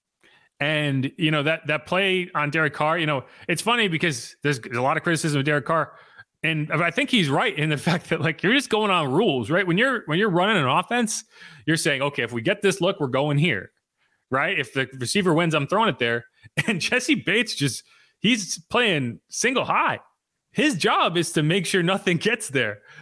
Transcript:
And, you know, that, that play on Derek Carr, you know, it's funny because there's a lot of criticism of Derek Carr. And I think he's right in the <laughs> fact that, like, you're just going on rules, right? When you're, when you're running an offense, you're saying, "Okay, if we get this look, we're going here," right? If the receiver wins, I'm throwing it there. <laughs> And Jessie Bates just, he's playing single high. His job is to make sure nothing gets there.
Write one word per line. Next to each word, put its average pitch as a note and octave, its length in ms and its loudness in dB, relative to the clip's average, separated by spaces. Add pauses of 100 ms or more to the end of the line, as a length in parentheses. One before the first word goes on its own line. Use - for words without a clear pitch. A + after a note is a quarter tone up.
(600)
And, C#3+ 560 0
you D#3 160 0
know, D3 100 0
that, D#3+ 240 -2
that D3+ 200 -4
play F#3 500 0
on D3 140 0
Derek D3+ 240 0
Carr, D#3 240 0
you D#3+ 80 -2
know, C#3+ 180 -2 (240)
it's E3 140 -2
funny A3+ 260 2
because D#3+ 560 -2
there's C#3+ 160 0 (120)
a A#2 80 -2
lot C#3+ 160 2
of D#3 60 -4
criticism D3+ 380 0
of C3+ 40 -2
Derek D3 220 0
Carr. D#3+ 260 0 (520)
And D#3 280 -2
I E3+ 200 0
think C#4 180 -2
he's F#3 180 2
right F3+ 300 0
in D3+ 100 0
the D3+ 80 0
<laughs> - 120 -2
fact F3+ 220 -2
that, E3 100 0
like, D#3+ 240 -2
you're G#3 100 4
just C#4 160 0
going G#3+ 220 2
on D3+ 200 2
rules, C#3 380 2
right? F#3 160 2
When E3+ 100 2
you're, B3 300 0
when D#3+ 140 0
you're A3 100 2
running F#3 260 2
an C#3 120 2
offense, G#3 560 0 (420)
you're D#3+ 100 2
saying, C#3+ 240 0
"Okay, C#3+ 220 -2
if A#2 100 -4
we A#2 100 -4
get F#3+ 200 0
this F#3+ 180 2
look, F#3+ 200 0
we're C#3 80 0
going C#3+ 300 2
here," C#3+ 340 0 (580)
right? D#3 260 0
If C#3+ 160 -4
the C3+ 160 -2 (120)
receiver F3 340 0
wins, E3 180 2
I'm C#3+ 140 0
throwing G#3+ 220 2
it C#3+ 100 -2
there. A#2 280 -2 (300)
<laughs> D3 120 -2
And F#3+ 120 -2
Jessie B3 360 0
Bates G#3+ 400 -2
just, C3+ 260 -2 (380)
he's G#3 380 -2 (120)
playing D#3 480 0 (100)
single A#3+ 360 -2
high. G3 340 0 (540)
His C4 240 2
job A3+ 400 2
is E3+ 160 0
to E3 100 2
make E3 240 2
sure F#3 160 0
nothing F#3+ 360 0
gets - 320 -2
there. A2+ 320 -2 (180)